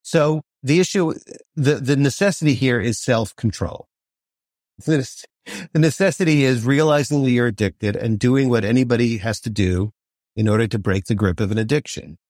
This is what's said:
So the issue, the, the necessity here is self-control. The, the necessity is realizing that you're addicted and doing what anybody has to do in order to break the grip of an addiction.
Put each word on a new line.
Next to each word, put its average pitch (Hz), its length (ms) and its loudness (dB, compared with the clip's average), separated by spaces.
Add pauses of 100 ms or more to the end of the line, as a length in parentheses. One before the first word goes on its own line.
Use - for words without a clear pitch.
So 156 400 0 (200)
the 147 180 2
issue, 180 340 0 (420)
the, 143 200 2
the 135 200 0
necessity 143 580 2
here 123 260 0
is 110 200 -2
self-control. - 880 -4 (1000)
The, 147 220 0 (640)
the 160 80 0
necessity 160 640 2
is 127 220 2
realizing 147 580 2
that 131 80 2
you're 120 160 2
addicted 104 480 -2
and 110 220 -2
doing 131 320 2
what 113 160 2
anybody 120 540 2
has 110 220 -4
to - 100 -6
do 98 400 0 (440)
in 107 120 0
order 107 200 2
to 107 120 -4
break 95 260 -2
the 113 100 -2
grip 95 240 0
of 104 120 -2
an 110 80 -2
addiction. 113 580 -4 (120)